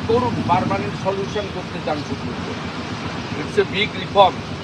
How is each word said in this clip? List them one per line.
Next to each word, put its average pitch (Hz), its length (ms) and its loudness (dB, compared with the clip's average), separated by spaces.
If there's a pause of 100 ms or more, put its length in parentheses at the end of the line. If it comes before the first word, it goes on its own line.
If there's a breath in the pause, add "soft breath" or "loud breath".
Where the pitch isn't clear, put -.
করুন, 247 280 4 (120)
পার্মানেন্ট 185 560 2
সলিউশন 196 420 0 (100)
করতে 180 300 -6
চান 156 120 0 (120)
সুপ্রিম 123 360 -4
কোর্ট। - 160 -6 (800)
It's - 220 -2
a - 20 2 (100)
big 202 140 2 (140)
reform 175 320 6 (280)